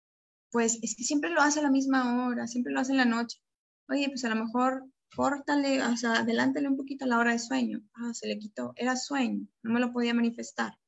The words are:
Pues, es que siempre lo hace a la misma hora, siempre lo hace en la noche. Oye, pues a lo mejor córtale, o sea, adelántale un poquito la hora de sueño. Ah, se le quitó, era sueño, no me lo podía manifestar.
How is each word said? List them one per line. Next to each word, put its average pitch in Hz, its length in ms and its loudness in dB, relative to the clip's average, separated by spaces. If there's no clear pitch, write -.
Pues, 226 320 0
es 233 140 -4
que 247 80 -8
siempre 302 260 0
lo 330 100 2
hace 294 200 4
a - 20 0
la 285 80 2
misma 262 560 2
hora, 233 200 -4
siempre 247 260 -4
lo 269 80 0
hace 262 120 0
en 269 60 4
la 254 60 6
noche. 233 340 0
Oye, 277 200 0
pues 262 160 -6
a 233 40 0
lo 220 160 -2
mejor 254 400 0
córtale, 277 640 0
o 240 140 2
sea, 226 240 2
adelántale 254 480 2
un 277 80 2
poquito 269 300 -6
la 233 120 2
hora 233 140 4
de 233 60 0
sueño. 233 420 -2
Ah, 233 200 -8
se 214 140 -10
le 208 100 -4
quitó, 240 380 -8
era 254 200 0
sueño, 226 500 -2
no 226 100 -2
me 240 80 2
lo 247 120 0
podía 240 220 0
manifestar. 233 600 -2